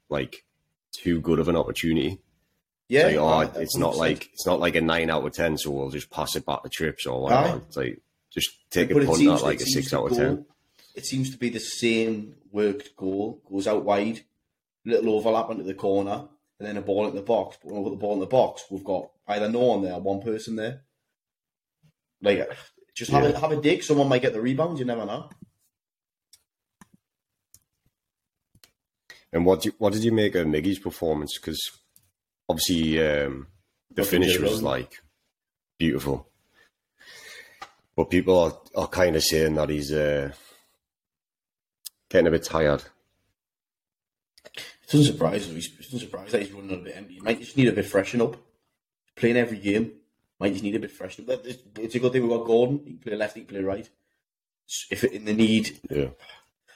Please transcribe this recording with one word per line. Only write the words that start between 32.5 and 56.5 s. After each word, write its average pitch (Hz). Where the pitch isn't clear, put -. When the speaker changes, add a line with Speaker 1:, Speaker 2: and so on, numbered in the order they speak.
Speaker 1:
um, 71
the 87
Speaker 2:
Fucking 95
Speaker 1:
finish 85
Speaker 2:
beautiful. 101
Speaker 1:
was, 110
like, 65
beautiful. 67
But 80
people 90
are, 82
are 78
kinda 87
saying 78
that 76
he's, 73
uh, 73
getting 85
a -
bit 80
tired. 76
Speaker 2:
It -
doesn't 147
surprise 90
us. 82
It -
doesn't 127
surprise 101
that 110
he's 98
running 98
a -
bit 90
empty. 95
He 92
might 113
just -
need 131
a 107
bit 98
freshen 101
up. 113
Playing 120
every 113
game, 101
might 98
just 95
need 104
a 113
bit 101
freshen -
up. 127
It's, 123
it's 110
a 123
good 127
thing 127
we've 117
got 113
Gordon. 123
He -
can 82
play 107
left, 107
he 113
can -
play 98
right. 101
If 92
it, -
in 107
the 107
need, 110
Speaker 1:
Yeah. 71